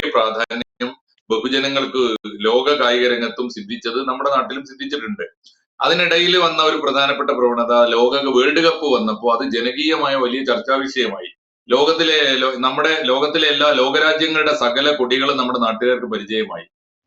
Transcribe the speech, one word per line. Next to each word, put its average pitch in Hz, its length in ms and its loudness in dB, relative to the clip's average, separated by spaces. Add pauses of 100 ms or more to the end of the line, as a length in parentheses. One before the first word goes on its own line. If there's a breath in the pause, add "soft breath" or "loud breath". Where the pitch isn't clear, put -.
പ്രാധാന്യം 117 840 -4 (340)
ബഹുജനങ്ങൾക്ക് 131 840 -2 (100)
ലോക 110 480 0
കായിക 123 400 2
രംഗത്തും 117 360 -4
സിദ്ധിച്ചത് 117 580 -8
നമ്മുടെ 131 220 -4
നാട്ടിലും 135 360 -4
സിദ്ധിച്ചിട്ടുണ്ട്. 131 580 -10 (580 soft breath)
അതിനിടയിൽ 175 560 2
വന്ന 160 240 2
ഒരു 156 160 2
പ്രധാനപ്പെട്ട 139 520 0
പ്രവണത 120 440 2 (160)
ലോക, 120 240 4 (240)
വേൾഡ് 151 280 4
കപ്പ് 160 200 0
വന്നപ്പോ 117 500 0
അത് - 140 -4
ജനകീയമായ 139 680 -2
വലിയ 131 300 -2
ചർച്ചാ 123 300 0
വിഷയമായി. 131 540 -4 (400)
ലോകത്തിലെ 151 680 2
ലോ-, 131 180 0
നമ്മുടെ 147 480 0
ലോകത്തിലെ 143 440 0
എല്ലാ 147 240 2
ലോകരാജ്യങ്ങളുടെ 151 840 2
സകല 135 400 0
കൊടികളും 131 420 0
നമ്മുടെ 123 220 -2
നാട്ടുകാർക്ക് 117 460 0
പരിചയമായി. 107 600 -6 (420)